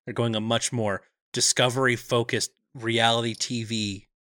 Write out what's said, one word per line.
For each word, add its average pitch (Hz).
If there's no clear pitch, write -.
they're 120
going 117
a 107
much 113
more 104
Discovery-focused 123
reality 117
T 117
V 104